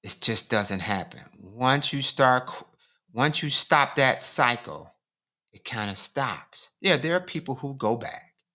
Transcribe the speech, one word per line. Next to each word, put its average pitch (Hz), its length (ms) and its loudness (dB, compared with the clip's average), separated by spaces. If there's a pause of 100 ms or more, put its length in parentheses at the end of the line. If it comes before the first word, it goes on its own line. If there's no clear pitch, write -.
It - 180 -6
just - 300 -2
doesn't 101 300 0
happen. 95 400 -6 (200)
Once 127 540 0
you 139 80 -4
start, 127 480 4 (640)
once 143 300 0
you 147 80 -4
stop - 460 2
that 131 260 4
cycle, 101 680 -2 (600)
it - 120 -20
kinda 104 320 -6
stops. - 760 -8 (100)
Yeah, 180 180 4
there 165 180 0
are 185 40 2
people 151 360 -8
who 139 180 -10
go 117 240 0
back. - 380 -12 (200)